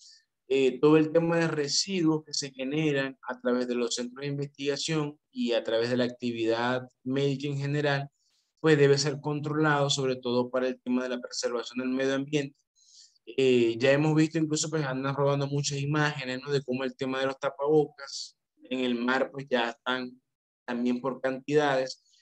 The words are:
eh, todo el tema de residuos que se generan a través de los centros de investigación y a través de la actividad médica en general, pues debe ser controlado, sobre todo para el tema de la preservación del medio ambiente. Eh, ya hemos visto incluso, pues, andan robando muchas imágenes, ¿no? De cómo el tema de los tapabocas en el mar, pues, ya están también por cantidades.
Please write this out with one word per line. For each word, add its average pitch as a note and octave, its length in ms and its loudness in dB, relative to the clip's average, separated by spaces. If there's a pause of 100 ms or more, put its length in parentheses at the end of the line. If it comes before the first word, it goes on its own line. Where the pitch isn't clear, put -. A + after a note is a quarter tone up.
(480)
eh, C3 320 2
todo D3+ 160 8
el D3+ 160 4
tema E3+ 260 2
de E3 80 2
residuos D#3 800 0
que D3 100 -14
se C#3 160 -4
generan C3+ 640 -2 (120)
a B2 120 -8
través B2 280 0
de A#2+ 80 0
los A#2 180 -2
centros B2 280 -8
de C#3+ 40 -6
investigación C#3+ 920 -4 (120)
y A#2+ 220 -2
a A2 100 2
través A2+ 280 0
de B2+ 60 0
la B2 80 2
actividad A#2+ 840 -2 (160)
médica C#3 420 -2
en C#3+ 120 -4
general, C#3+ 520 -2 (500)
pues D#3 160 6
debe C#3 220 8
ser C#3+ 220 -2
controlado, D3 680 0
sobre C3 280 0
todo B2 340 -2
para B2+ 180 0
el B2 140 -6
tema B2+ 220 0
de B2+ 60 -4
la B2 100 -6
preservación B2 580 -6
del B2+ 100 -4
medio C3+ 260 0
ambiente. C#3+ 440 -2 (640)
Eh, B2 540 4
ya C3+ 140 4
hemos D3+ 220 4
visto D#3 240 2
incluso, D#3 300 -2
pues, D3+ 160 -2
andan C3+ 300 -4
robando C#3 320 0
muchas C#3+ 320 -4
imágenes, C#3+ 640 -2
¿no? C#3+ 80 -8
De C#3+ 120 0
cómo B2+ 200 -4
el B2+ 140 -6
tema C3 240 -4
de C3+ 60 0
los C3+ 120 -4
tapabocas C#3+ 960 -2 (280)
en C3 160 -4
el B2 160 0
mar, C3 340 0
pues, C#3 180 -12
ya A#2+ 220 0
están B2+ 500 -8 (460)
también B2 340 -2
por B2 200 -6
cantidades. C3+ 840 0 (200)